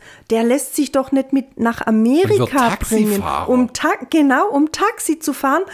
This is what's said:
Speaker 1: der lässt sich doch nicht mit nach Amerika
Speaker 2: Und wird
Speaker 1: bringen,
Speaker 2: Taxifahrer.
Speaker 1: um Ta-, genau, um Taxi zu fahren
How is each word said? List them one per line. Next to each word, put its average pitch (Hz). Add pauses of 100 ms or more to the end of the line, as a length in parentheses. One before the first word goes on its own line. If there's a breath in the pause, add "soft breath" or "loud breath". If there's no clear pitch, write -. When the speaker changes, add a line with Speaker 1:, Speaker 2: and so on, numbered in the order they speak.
(300 loud breath)
Speaker 1:
der 226
lässt 254
sich 285
doch 269
nicht 269
mit -
nach 233
Amerika 240
Speaker 2:
Und 403
wird 262
Speaker 1:
bringen, 214
Speaker 2:
Taxifahrer. 175
Speaker 1:
um 254
Ta-, 320
genau, 294
um 302
Taxi 392
zu 285
fahren 285 (100)